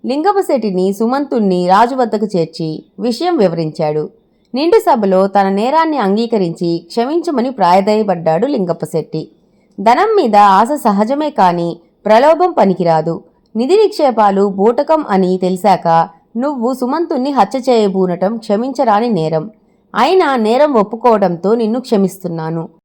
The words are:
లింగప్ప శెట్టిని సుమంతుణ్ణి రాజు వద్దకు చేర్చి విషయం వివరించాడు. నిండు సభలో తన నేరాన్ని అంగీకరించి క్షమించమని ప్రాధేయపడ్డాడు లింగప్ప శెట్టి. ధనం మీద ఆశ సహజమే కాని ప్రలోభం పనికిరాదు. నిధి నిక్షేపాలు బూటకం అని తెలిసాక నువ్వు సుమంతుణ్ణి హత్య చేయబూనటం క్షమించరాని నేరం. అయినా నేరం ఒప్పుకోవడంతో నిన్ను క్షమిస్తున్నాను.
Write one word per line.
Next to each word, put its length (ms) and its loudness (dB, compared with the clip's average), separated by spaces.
లింగప్ప 340 0
శెట్టిని 540 0
సుమంతుణ్ణి 720 -2
రాజు 280 4
వద్దకు 320 -2
చేర్చి 480 -6
విషయం 380 -2
వివరించాడు. 720 -2
నిండు 240 2
సభలో 480 2
తన 220 0
నేరాన్ని 480 0
అంగీకరించి 880 -2
క్షమించమని 640 -2
ప్రాధేయపడ్డాడు 960 0
లింగప్ప 380 -4
శెట్టి. 420 -6
ధనం 360 2
మీద 200 2
ఆశ 400 6
సహజమే 540 0
కాని 480 0
ప్రలోభం 460 4
పనికిరాదు. 720 0
నిధి 200 0
నిక్షేపాలు 720 2
బూటకం 640 0
అని 280 0
తెలిసాక 720 0
నువ్వు 360 -4
సుమంతుణ్ణి 580 -4
హత్య 280 0
చేయబూనటం 800 0
క్షమించరాని 720 0
నేరం. 420 -2
అయినా 400 2
నేరం 380 2
ఒప్పుకోవడంతో 840 0
నిన్ను 240 -2
క్షమిస్తున్నాను. 880 -4